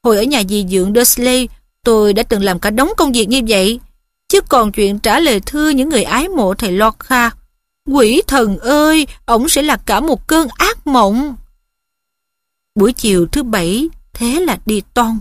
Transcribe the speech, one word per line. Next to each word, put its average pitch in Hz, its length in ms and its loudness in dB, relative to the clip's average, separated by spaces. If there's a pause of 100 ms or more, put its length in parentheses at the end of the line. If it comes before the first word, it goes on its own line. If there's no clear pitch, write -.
Hồi 220 120 4
ở 202 60 0
nhà 262 260 0
dì 208 220 -2
dưỡng 190 240 0
Dursley, 247 540 0 (360)
tôi 214 280 2
đã 220 100 0
từng 202 200 -2
làm 196 160 -2
cả 208 120 -2
đống 262 260 0
công 294 160 0
việc 226 160 0
như 254 200 0
vậy. 214 320 0 (480)
Chứ 392 120 4
còn 214 320 0
chuyện 202 260 0
trả 233 220 0
lời 247 200 2
thư 302 280 -2
những 277 200 0
người - 140 0
ái 254 260 -2
mộ 220 260 0
thầy 196 180 -4
Lockhart, 226 640 0 (540)
quỷ 269 380 2
thần 226 320 0
ơi, 294 480 2 (200)
ổng 233 220 2
sẽ 285 140 0
là 285 140 0
cả 208 240 -2
một 285 260 -2
cơn 320 220 2
ác 392 380 -4
mộng." 247 500 0 (1400)
Buổi 208 180 2
chiều 185 340 0
thứ 285 160 -2
bảy, 220 460 -2 (240)
thế 240 280 -4
là 269 260 -2
đi 214 160 -2 (120)
toan. 226 260 0